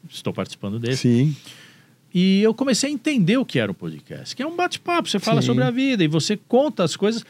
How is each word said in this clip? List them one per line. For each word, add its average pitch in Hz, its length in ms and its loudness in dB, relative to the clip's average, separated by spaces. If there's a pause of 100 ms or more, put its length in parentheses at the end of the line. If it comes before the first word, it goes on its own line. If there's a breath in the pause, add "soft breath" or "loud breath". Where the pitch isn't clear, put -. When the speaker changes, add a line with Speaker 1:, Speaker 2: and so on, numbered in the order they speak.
Speaker 1:
Estou - 240 -8
participando 98 460 -6
desse. 120 240 -4
Speaker 2:
Sim. 131 340 4 (800 loud breath)
Speaker 1:
E 190 280 4
eu 220 120 4
comecei 269 360 0
a 302 40 -4
entender 247 440 2
o 254 80 0
que - 140 -2
era 101 120 0
o 87 40 -6
podcast, 76 600 -12
que 240 60 -8
é 294 60 -6
um 339 80 -10
bate-papo, 349 540 -2
você 202 100 0
fala 226 220 2
Speaker 2:
Sim. 127 60 0
Speaker 1:
sobre 247 160 2
a 247 60 2
vida 247 340 0
e 151 40 4
você 160 300 0 (100)
conta 247 360 2
as 156 120 -2
coisas, 220 340 -2